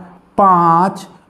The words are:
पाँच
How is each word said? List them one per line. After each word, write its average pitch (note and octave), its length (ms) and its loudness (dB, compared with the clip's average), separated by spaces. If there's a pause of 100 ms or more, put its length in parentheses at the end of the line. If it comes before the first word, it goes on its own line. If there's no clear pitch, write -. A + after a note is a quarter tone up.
(380)
पाँच F3+ 720 0 (220)